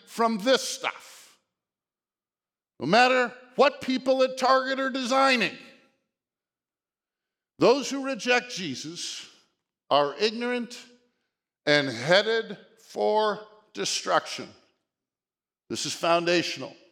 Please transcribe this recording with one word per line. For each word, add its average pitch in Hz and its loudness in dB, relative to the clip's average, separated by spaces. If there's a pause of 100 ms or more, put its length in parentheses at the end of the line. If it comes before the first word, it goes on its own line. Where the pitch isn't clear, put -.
from 226 0
this 240 2
stuff. - -10 (1400)
No 120 -8
matter 247 4 (220)
what 285 4
people 262 0
at 262 0
Target 262 2
are 269 -2
designing, 254 2 (2000)
those 240 4
who 269 -6
reject 247 -2
Jesus 160 -10 (640)
are 143 -8
ignorant 240 -8 (880)
and 147 2
headed 196 0 (300)
for 214 -2 (260)
destruction. - -4 (1160)
This - -6
is - -6
foundational. 170 0 (160)